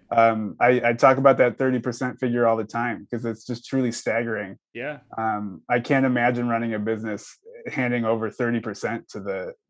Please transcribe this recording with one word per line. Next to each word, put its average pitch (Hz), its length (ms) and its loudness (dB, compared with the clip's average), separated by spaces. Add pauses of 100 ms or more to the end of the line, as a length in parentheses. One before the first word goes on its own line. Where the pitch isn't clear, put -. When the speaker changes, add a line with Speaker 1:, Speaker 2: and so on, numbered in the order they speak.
(120)
Speaker 1:
Um, 110 500 4
I, 123 280 4
I 117 40 2
talk 131 240 6
about 135 220 4
that 123 180 4
thirty 131 220 2
percent 123 400 -6
figure 120 260 0
all 113 100 4
the 110 80 -4
time 117 480 -6
'cause 113 140 -6
it's 110 180 -6
just 120 220 -8
truly 127 260 0
staggering. 110 680 -4 (180)
Speaker 2:
Yeah. 135 240 -8 (180)
Speaker 1:
Um, 104 500 -4
I 123 120 2
can't 135 260 2
imagine 123 420 2
running 117 280 0
a 104 40 -2
business 110 560 -4 (320)
handing 120 380 -2
over 110 240 0
thirty 117 300 -2
percent 110 500 -6
to 110 100 -10
the, 95 340 -6 (160)